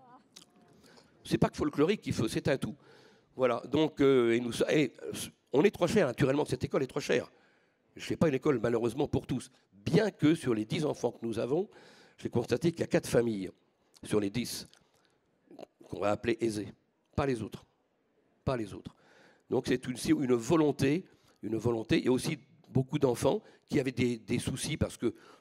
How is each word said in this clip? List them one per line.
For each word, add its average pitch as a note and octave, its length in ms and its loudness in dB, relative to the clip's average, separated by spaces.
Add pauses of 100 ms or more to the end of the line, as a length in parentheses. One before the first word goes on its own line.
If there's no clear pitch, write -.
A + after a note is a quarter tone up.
(1200)
C'est E3 140 -2
pas G#3+ 120 2
que - 80 -16
folklorique, D3 500 0
il B2 60 -2
faut, A2+ 140 -2
c'est - 200 -4
un C#3 100 2
tout. - 180 -6 (600)
Voilà. B2 340 2
Donc, D3+ 300 0
euh, C3 340 6
et A#2 60 4
nous, A#2+ 120 -4 (180)
et, D3+ 240 2 (100)
euh, - 80 -10 (400)
on C#3+ 120 4
est G3+ 80 6
trop F3 160 -2
cher, F#3+ 200 2
naturellement, C3+ 380 0
cette - 180 -6
école C#3+ 200 -2
est C3 40 -4
trop D3 120 -6
chère. C3+ 320 -2 (640)
Je - 100 -14
fais - 120 -4
pas E3+ 100 4
une C#3 80 0
école, C3 260 0
malheureusement, A#2+ 460 0
pour B2+ 180 -4
tous. B2+ 240 -6 (240)
Bien G3 380 2
que D3+ 240 4
sur B2+ 180 -2
les G#2+ 120 -2
dix D#3+ 200 -4
enfants B2+ 260 -2
que - 140 -12
nous A2+ 140 -4
avons, C#3+ 300 -2 (480)
j'ai - 120 -8
constaté - 420 0
qu'il - 100 -4
y - 20 -2
a - 40 -8
quatre - 200 0
familles A2 420 0 (540)
sur G#2+ 160 0
les G2+ 100 0
dix - 380 -6 (1200)
qu'on F2 160 -10
va G2+ 100 2
appeler A2+ 300 -2
aisées. G#2 300 -4 (440)
Pas D3 100 0
les B2 160 -2
autres. - 240 -12 (800)
Pas C3 120 0
les G2+ 160 -6
autres. - 200 -14 (560)
Donc, C3 180 0
c'est B2+ 200 0
une, D3 360 0
une B2 120 4
volonté, C#3+ 720 2 (360)
une G#2+ 140 -4
volonté. A2+ 420 0
Il - 80 0
y - 40 0
a - 20 6
aussi B2+ 260 0 (320)
beaucoup C3+ 300 0
d'enfants C3+ 420 2 (260)
qui - 120 0
avaient C3 120 0
des, B2 280 0
des A2 180 -4
soucis - 400 -6
parce - 200 -4
que - 180 -2 (260)